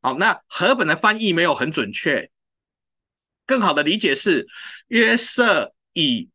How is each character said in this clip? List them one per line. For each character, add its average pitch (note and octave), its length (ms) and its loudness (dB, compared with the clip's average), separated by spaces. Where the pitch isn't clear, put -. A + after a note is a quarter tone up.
好， C3 160 -4
那 G3 300 0
和 G#3 280 2
本 A3+ 120 -2
的 D3+ 80 2
翻 G#3+ 260 0
译 G#3 120 0
没 E3 100 2
有 D#3+ 120 2
很 C3 180 -4
准 A2+ 180 -4
确， B2+ 400 -4
更 C4 160 0
好 F#3+ 120 0
的 D3 100 0
理 D#3+ 140 0
解 G3+ 180 0
是 E3+ 320 0
约 A3+ 300 2
瑟 A3+ 580 0
以 C#3 400 -2